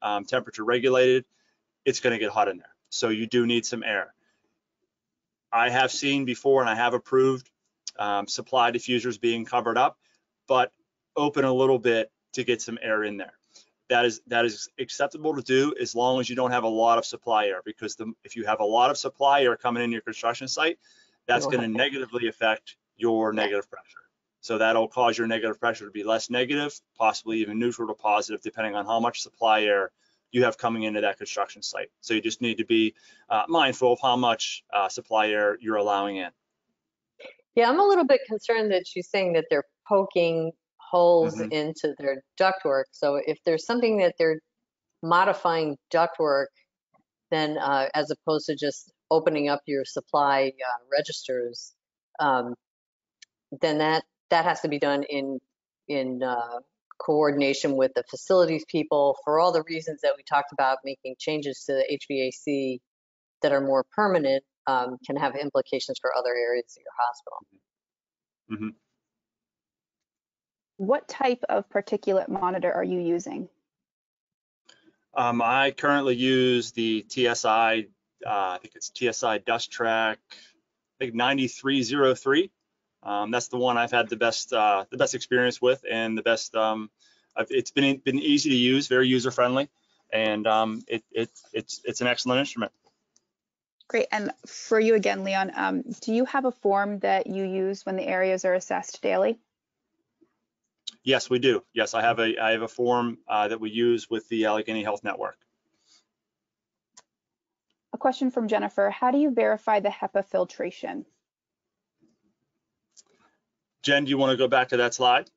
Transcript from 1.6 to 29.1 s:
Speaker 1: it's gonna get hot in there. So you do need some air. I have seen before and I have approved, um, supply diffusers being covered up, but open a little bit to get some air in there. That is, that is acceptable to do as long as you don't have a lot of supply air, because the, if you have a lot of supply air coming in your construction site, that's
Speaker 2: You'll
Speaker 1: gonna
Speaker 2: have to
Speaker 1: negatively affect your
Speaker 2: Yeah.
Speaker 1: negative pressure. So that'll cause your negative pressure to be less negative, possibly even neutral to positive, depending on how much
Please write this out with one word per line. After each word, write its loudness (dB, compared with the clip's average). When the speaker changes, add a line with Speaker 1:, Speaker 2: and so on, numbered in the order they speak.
Speaker 1:
it's 0
gonna 0
get -2
hot 2
in -6
there. -20
So -4
you -2
do 2
need 2
some -6
air. -4
I 2
have 2
seen -2
before 2
and 0
I 0
have 2
approved, 0
um, -4
supply 0
diffusers -4
being 0
covered 0
up, 2
but 2
open 0
a 2
little 4
bit 0
to -6
get 0
some -10
air -2
in -6
there. -14
That 4
is, -2
that 2
is -6
acceptable -4
to -6
do 2
as -6
long 2
as -4
you -6
don't 0
have 0
a 0
lot 4
of 0
supply 0
air, -2
because -10
the, -10
if -20
you -6
have 0
a 2
lot 4
of -2
supply 2
air 2
coming -2
in -2
your -6
construction -6
site, -2
that's 2
Speaker 2:
You'll -2
Speaker 1:
gonna 0
Speaker 2:
have -4
to -4
Speaker 1:
negatively -4
affect -2
your 0
Speaker 2:
Yeah. -2
Speaker 1:
negative -2
pressure. -20
So -6
that'll 4
cause 2
your -2
negative -4
pressure -4
to -18
be -8
less -2
negative, -2
possibly 0
even -4
neutral -2
to -8
positive, -2
depending -6
on -4
how 0
much -2